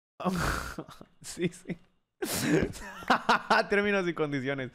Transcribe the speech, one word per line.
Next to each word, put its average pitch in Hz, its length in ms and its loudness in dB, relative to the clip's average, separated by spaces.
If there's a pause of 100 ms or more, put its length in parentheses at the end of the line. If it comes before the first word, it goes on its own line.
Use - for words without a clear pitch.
(180)
<laughs> - 60 -8 (1000)
sí, 170 300 -4
sí. - 240 -10 (440)
<laughs> - 1500 2
Términos 202 380 2
y 170 80 0
condiciones. 139 600 -2